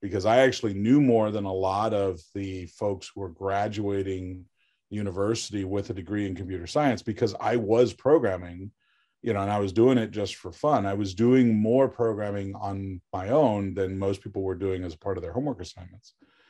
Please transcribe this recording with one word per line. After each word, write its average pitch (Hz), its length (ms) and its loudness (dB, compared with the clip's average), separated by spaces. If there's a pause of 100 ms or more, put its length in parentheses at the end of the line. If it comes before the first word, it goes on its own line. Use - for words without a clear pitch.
because 95 240 -4
I 113 140 4
actually 127 360 4
knew 113 260 4
more 113 320 4
than 104 140 -4
a 95 60 -4
lot 95 400 0
of 98 280 0 (120)
the 95 340 -8
folks 101 460 -6
who 98 100 -12
were 95 60 -8
graduating 98 1160 -4 (440)
university 101 760 -4
with 98 260 -4
a 110 40 -8
degree 101 320 -4
in 92 100 -6
computer 90 320 -8
science 143 340 0
because 107 380 -2
I 113 160 0
was 113 360 4
programming, 95 800 0 (500)
you 117 120 0
know, 101 80 0
and 98 100 0
I 104 80 2
was 98 140 0
doing 120 260 6
it 107 140 -2
just 101 240 -6
for 87 160 -14
fun. 135 340 0
I 98 80 -2
was 101 180 -4
doing 117 480 4
more 123 280 4
programming 104 640 -4
on 98 460 -8 (120)
my 95 180 -6
own 107 440 2
than 95 240 -2
most 98 240 -2
people 101 200 -8
were 95 120 -2
doing 92 300 -4
as 85 100 -10
part 95 220 -6
of 87 80 -8
their 85 80 -10
homework 135 280 -6
assignments. - 540 -18 (360)